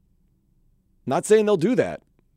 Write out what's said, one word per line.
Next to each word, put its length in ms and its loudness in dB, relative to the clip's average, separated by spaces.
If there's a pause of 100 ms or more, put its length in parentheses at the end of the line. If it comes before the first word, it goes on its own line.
(1080)
Not 180 -4
saying 220 4
they'll 100 2
do 180 0
that. 280 -4 (340)